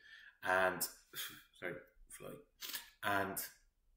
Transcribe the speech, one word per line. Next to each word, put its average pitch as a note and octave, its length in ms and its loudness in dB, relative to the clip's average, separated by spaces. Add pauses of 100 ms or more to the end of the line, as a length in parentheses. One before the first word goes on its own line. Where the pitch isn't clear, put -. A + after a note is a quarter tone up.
(440)
And, F#2 380 6
<sighs> - 800 -8
sorry, F2 140 -4 (340)
fly. - 220 -12 (760)
And G2 340 2 (600)